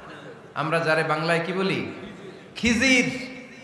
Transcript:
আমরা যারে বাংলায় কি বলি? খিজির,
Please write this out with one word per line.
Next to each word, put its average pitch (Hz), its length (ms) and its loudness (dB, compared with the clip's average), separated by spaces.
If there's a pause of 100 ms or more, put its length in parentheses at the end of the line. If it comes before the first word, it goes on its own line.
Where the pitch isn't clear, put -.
(560)
আমরা 156 240 0
যারে 156 240 2
বাংলায় 160 420 2
কি 180 80 -2
বলি? 185 380 0 (640)
খিজির, 247 640 4 (440)